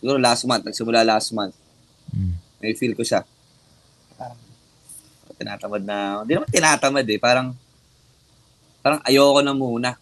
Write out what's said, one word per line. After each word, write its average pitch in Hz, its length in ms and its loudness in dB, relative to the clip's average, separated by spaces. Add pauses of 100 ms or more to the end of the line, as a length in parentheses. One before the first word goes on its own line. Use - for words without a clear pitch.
Siguro 135 160 -2
last 123 320 0
month, 117 160 0
nagsimula 113 400 0
last 110 320 0
month. 101 160 -4 (640)
Mm. 92 180 -4 (300)
May 110 80 -4
feel 113 240 -4
ko 120 80 -4
siya. 107 160 0 (960)
Parang 120 240 -18 (960)
tinatamad 101 480 -10
na, 101 400 -6
hindi 120 120 -4
naman 294 120 -4
tinatamad 143 560 2
eh, 107 160 -4
parang, 127 320 0 (1300)
parang 147 240 0
ayoko 139 400 6
na 139 80 0
muna. 123 380 -2 (120)